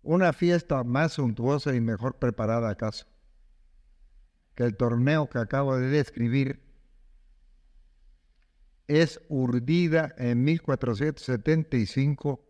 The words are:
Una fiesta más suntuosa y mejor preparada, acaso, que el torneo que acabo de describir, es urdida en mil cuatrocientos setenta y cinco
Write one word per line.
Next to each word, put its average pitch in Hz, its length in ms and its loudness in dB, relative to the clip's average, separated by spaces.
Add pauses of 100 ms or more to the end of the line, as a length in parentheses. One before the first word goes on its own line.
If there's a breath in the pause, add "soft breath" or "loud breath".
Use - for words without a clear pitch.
Una 175 320 2
fiesta 170 500 0
más 139 300 0
suntuosa 131 600 0
y 120 60 0
mejor 113 360 -4
preparada, 113 540 -2
acaso, - 340 -6 (1500)
que 123 80 -2
el 117 120 0
torneo 127 540 2
que - 80 -6
acabo 135 400 -2
de 127 100 0
describir, 131 760 0 (2250)
es 151 420 2
urdida 147 880 0
en 120 260 0
mil 160 200 2
cuatrocientos 131 640 -2
setenta 151 520 0
y 110 80 2
cinco 139 640 -2